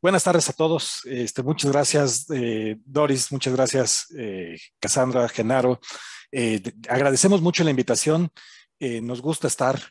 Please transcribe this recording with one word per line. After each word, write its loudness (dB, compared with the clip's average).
Buenas 4
tardes 2
a -6
todos. 0
Este, -4
muchas 0
gracias, 2
eh, -2
Doris, 0
muchas -2
gracias, 0
eh, -10
Cassandra, 0
Genaro. 2
Eh, -2
de-, -10
agradecemos 4
mucho 2
la 4
invitación. 0
Eh, -4
nos -8
gusta -2
estar 0